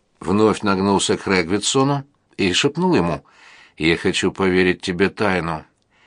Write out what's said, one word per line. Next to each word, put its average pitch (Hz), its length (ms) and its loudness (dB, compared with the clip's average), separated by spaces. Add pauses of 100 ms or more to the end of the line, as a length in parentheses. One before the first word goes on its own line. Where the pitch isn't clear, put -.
(180)
вновь 101 440 2
нагнулся 98 560 0
к - 80 -14
Регвитсону 104 800 0 (340)
и 92 160 0
шепнул 170 400 0
ему: 85 280 0 (540)
«Я 80 220 0
хочу 92 340 -2
поверить 92 480 0
тебе 92 300 0
тайну. 82 540 -4 (420)